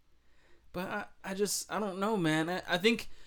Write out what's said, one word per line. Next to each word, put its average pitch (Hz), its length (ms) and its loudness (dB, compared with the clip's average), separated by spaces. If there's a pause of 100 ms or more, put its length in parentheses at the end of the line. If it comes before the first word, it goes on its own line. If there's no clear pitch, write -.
(720)
But 185 160 -4
I, 208 160 -6 (180)
I 190 100 -6
just, - 380 0
I 165 80 -2
don't 196 200 -2
know, 214 180 2
man. 160 320 4
I, 180 180 -2
I 175 100 2
think 220 320 2 (180)